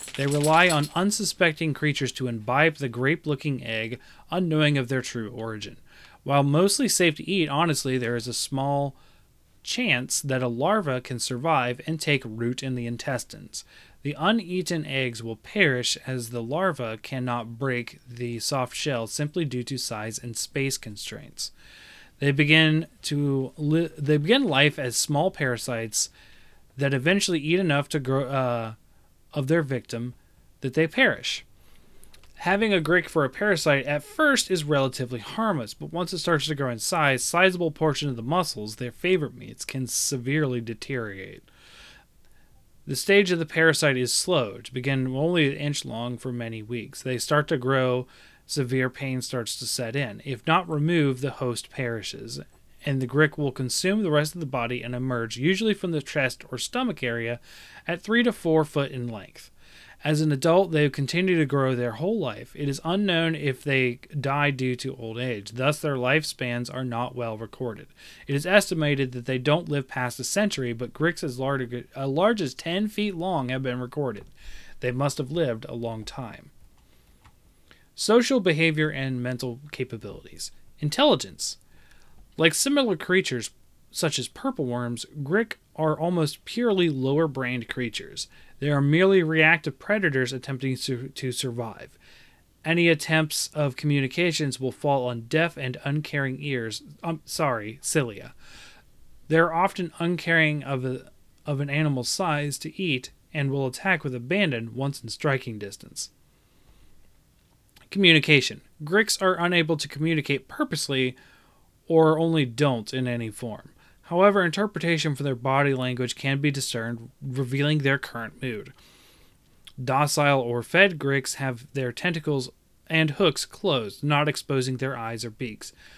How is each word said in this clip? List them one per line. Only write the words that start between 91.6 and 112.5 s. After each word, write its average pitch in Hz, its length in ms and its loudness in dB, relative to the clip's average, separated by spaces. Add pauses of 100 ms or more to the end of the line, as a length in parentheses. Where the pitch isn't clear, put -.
Any 170 240 4
attempts 160 640 0
of 143 220 0
communications 147 840 0
will 127 120 -2
fall 139 360 0
on 120 140 -4
deaf 156 360 0
and 127 280 -6
uncaring 143 540 -2
ears. 123 440 -4 (200)
I'm 165 200 -6
sorry, 120 580 -2
cilia. 117 520 -2 (920)
They're 160 260 6
often 180 460 0
uncaring 165 640 2
of 131 200 -2
a, 127 280 -6 (340)
of 143 140 -2
an 143 100 -2
animal's 143 400 0
size 147 500 0
to - 220 -8
eat 143 300 -2 (220)
and 139 180 0
will 135 160 0
attack 165 360 -2
with 131 120 -4
abandon 123 580 -2
once 135 300 -4
in - 60 -10
striking 127 500 -2
distance. - 500 -12 (1800)
Communication. 156 680 6 (220)
Gricks 202 380 2
are 185 180 4
unable 170 380 2
to - 100 -8
communicate 151 600 -2
purposely 135 680 -2 (720)
or 160 320 6
only 160 260 4
don't 123 480 0